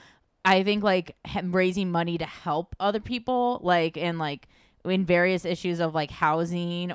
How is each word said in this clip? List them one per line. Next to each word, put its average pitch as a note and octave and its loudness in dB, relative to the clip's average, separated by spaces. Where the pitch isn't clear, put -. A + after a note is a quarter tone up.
I F#3+ 6
think, G#3 0
like, F#3 2
ha-, - -6
raising F#3 2
money E3+ 0
to D#3+ -4
help E3 -4
other G#3 0
people, B3 -2
like, E3+ 2
and, E3+ -2
like, D3+ -6
in F#3 0
various F3 2
issues F3 -4
of, D#3+ 0
like, D3 -2
housing F3 -2